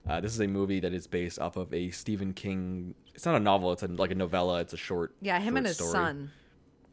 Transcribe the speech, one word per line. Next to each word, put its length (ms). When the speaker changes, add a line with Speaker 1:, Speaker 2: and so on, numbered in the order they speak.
Speaker 1:
Uh, 140
this 120
is 60
a 80
movie 320
that 140
is 140
based 300
off 200
of 160
a 180
Stephen 420
King. 640
It's 120
not 100
a 60
novel. 320
It's 100
a, 60
like, 220
a 40
novella. 460
It's 100
a 60
short, 440
Speaker 2:
Yeah, 180
him 40
Speaker 1:
short 40
Speaker 2:
and 100
his 80
Speaker 1:
story. 160
Speaker 2:
son. 400